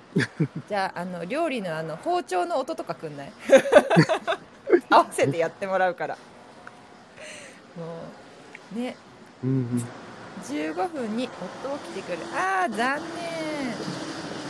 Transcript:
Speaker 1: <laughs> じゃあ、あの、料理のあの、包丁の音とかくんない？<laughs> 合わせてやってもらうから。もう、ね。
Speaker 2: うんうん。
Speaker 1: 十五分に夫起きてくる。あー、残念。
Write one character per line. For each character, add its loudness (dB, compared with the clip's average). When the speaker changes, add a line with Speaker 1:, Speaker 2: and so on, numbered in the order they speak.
Speaker 1:
<laughs> 0
じ -2
ゃ 0
あ、 -6
あ -6
の、 -8
料 0
理 -2
の -4
あ -4
の、 -6
包 0
丁 0
の -2
音 -4
と -8
か -6
く -10
ん -10
な -12
い？ -14
<laughs> 0
合 10
わ 6
せ 2
て 0
や 2
っ -6
て -8
も 0
ら 4
う -4
か -6
ら。 -8
も -10
う、 -2
ね。 -4
Speaker 2:
う 0
ん 2
う 2
ん。 0
Speaker 1:
十 -4
五 -2
分 -4
に -2
夫 -6
起 -12
き -
て -14
く -8
る。 -6
あ 0
ー、 -4
残 0
念。 -4